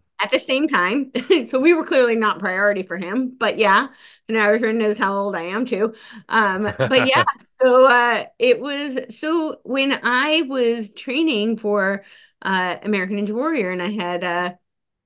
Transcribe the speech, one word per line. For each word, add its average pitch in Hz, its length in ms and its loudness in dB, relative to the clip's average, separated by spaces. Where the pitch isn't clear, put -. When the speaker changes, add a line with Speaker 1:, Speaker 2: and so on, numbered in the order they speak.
Speaker 1:
at 208 100 -4
the - 80 0
same 277 300 -2
time. 247 480 0
<laughs> 262 300 0
So 262 120 -2
we 330 160 4
were 320 100 -2
clearly 247 300 2
not 214 240 0
priority 190 460 0
for 175 120 -10
him, 208 420 -6
but 220 200 -2
yeah. 208 300 2
So 220 60 -4
now 214 160 2
everyone 226 280 0
knows 214 200 0
how 196 180 0
old 202 180 -4
I 165 80 -6
am 196 240 -4
too. 226 280 -2
Um, 208 440 0
but 247 180 4
yeah, 269 200 2
Speaker 2:
<laughs> - 200 -14
Speaker 1:
so, 254 260 8
uh, 240 380 2
it 240 220 4
was, 277 380 -4
so 311 460 -2
when 269 400 0
I 285 380 2
was 240 480 -2
training 240 680 -2
for 196 460 -2
uh, 185 400 -2
American 196 340 -2
Ninja 208 160 -4
Warrior, 247 380 -2
and 180 120 -4
I 185 80 -4
had, 180 340 -6
uh, 180 300 -2